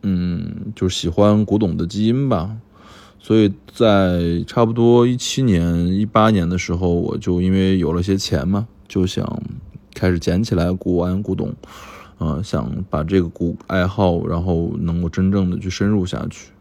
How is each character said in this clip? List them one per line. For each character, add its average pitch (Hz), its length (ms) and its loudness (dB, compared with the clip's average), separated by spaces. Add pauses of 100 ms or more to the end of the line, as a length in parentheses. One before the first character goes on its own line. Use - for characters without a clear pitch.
嗯， 90 720 -2
就 92 140 0
是 90 60 -6
喜 - 120 -4
欢 104 380 4
古 98 120 0
董 98 200 0
的 85 100 -4
基 101 180 -2
因 131 240 2
吧。 104 280 -2 (680)
所 110 140 2
以 104 160 4 (180)
在 90 760 2
差 120 180 2
不 113 80 -2
多 120 320 6
一 123 100 0
七 - 280 -4
年、 85 420 2
一 98 220 0
八 110 240 4
年 87 180 2
的 90 80 -2
时 87 160 -4
候， 90 160 0
我 87 260 0
就 90 240 -2
因 92 120 2
为 95 260 2
有 82 160 0
了 87 80 0
些 95 160 0
钱 80 300 -2
嘛， 101 200 -2 (200)
就 95 180 0
想 - 380 -4 (500)
开 - 160 0
始 90 80 2
捡 87 260 0
起 113 120 0
来 87 180 0
古 90 220 -2
玩、 92 260 0
古 95 140 -4
董， - 180 -6 (640)
呃， 76 240 -4
想 - 480 -6
把 76 140 -4
这 92 180 2
个 85 80 -2
古 85 260 -4 (120)
爱 92 180 0
好， 90 400 0
然 85 180 -2
后 85 360 -2
能 85 240 -2
够 85 40 -2
真 95 240 0
正 95 200 0
的 90 80 -4
去 95 100 -6
深 101 180 -2
入 104 160 2
下 - 280 -6
去。 - 180 -18 (120)